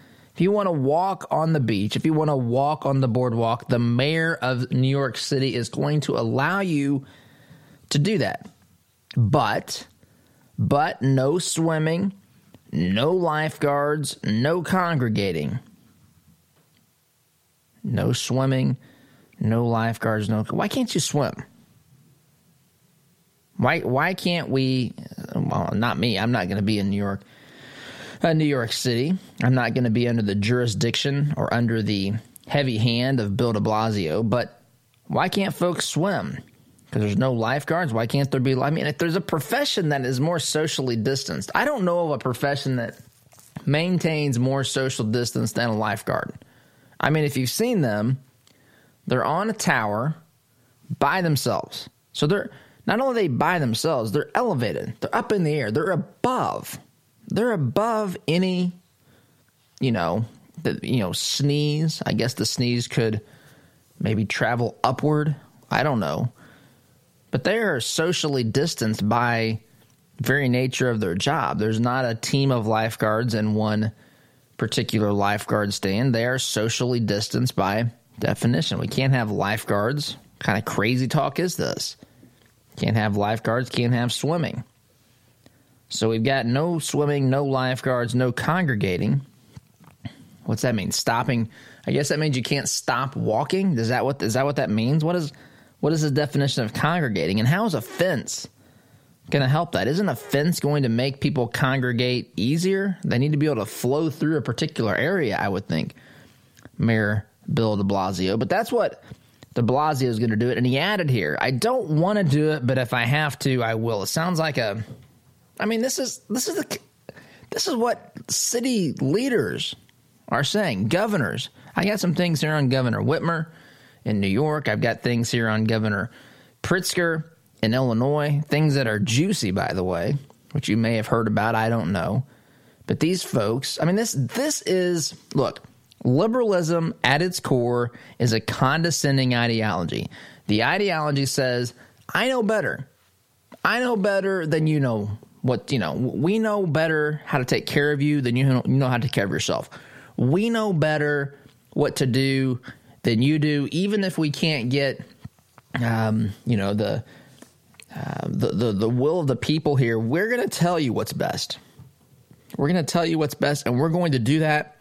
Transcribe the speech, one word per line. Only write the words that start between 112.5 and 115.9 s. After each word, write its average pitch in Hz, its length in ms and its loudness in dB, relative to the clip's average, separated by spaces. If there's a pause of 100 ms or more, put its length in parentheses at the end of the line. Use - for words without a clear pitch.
it, 135 160 -2
but - 120 2
if 123 140 -2
I 120 120 2
have 147 360 0
to, 127 220 0
I 113 120 0
will." 110 280 -2
It - 60 -4
sounds 165 300 -2
like 151 200 0
a, 110 260 -2 (760)
I 202 60 -2
mean, 226 160 0
this 254 160 -2